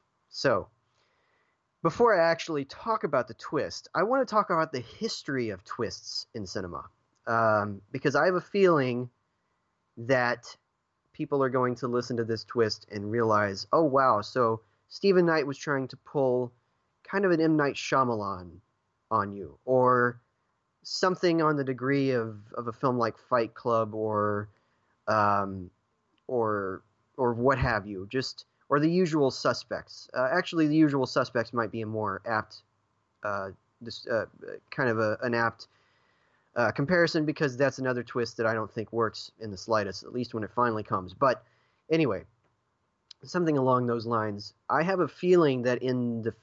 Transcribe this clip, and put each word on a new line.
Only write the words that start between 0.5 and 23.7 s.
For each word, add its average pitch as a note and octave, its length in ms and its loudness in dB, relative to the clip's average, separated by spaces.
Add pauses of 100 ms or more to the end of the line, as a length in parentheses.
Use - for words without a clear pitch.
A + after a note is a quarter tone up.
before G3+ 360 4
I E3 60 4
actually D#3+ 400 -2
talk - 380 -6
about C#3+ 240 0
the A2+ 80 -16
twist, - 580 -6
I D#3+ 80 0
wanna B3 240 0
talk G#3 240 0
about D#3+ 220 0
the C3 80 -6
history C3 720 -6
of F#2+ 140 -10
twists - 680 -8
in G#2 140 -10
cinema. F2+ 420 -10 (380)
Um, G#2+ 540 2 (100)
because C3+ 240 -2
I D3 100 4
have F#3 100 2
a E3+ 60 0
feeling C3+ 680 2 (880)
that A#2+ 600 -2 (560)
people D3 280 -2
are C3+ 80 2
going B2 260 0
to B2 120 -6
listen B2 300 -2
to A#2 80 -2
this A2+ 180 -4
twist - 480 0
and G#2 180 -8
realize, G#2+ 640 0
"Oh, D#3+ 140 4
wow, C3 340 4
so A2+ 400 0 (300)
Stephen F#3 360 4
Knight D#3+ 220 2
was C#3 100 -8
trying C3+ 300 -2
to C#3 100 -16
pull B2+ 540 0 (520)
kind G3 200 -2
of F#3 80 4
an E3 80 4
M. D#3+ 160 4
Night C#3+ 200 2
Shyamalan G#2 720 0 (640)
on G2+ 200 2
you," F2+ 320 -12
or B2 560 4 (640)
something F3+ 580 2
on D3+ 140 4
the C#3 80 -2
degree C3+ 480 0
of, A2+ 240 -2 (180)
of A#2+ 140 -8
a A2+ 60 -6
film B2+ 240 0
like A2+ 200 0
Fight A#2 360 0
Club A2+ 420 0